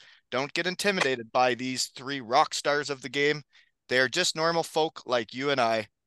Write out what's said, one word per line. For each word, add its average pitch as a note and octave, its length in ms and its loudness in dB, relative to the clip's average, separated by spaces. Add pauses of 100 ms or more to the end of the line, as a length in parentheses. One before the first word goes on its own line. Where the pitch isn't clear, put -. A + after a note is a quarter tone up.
(300)
don't C3+ 220 -2
get E3+ 140 -2
intimidated E3 640 0
by B2+ 240 4
these B2+ 400 -6
three C3+ 260 -8
rock B2+ 340 2
stars C#3+ 360 -2
of C3 120 -8
the C#3 60 -8
game. C#3+ 340 0 (460)
They B2+ 100 2
are C3 100 4
just D#3+ 280 -2
normal E3 260 0
folk D#3+ 420 -2
like B2 300 -2
you C3 160 -2
and C3+ 100 0
I. A2+ 280 0 (180)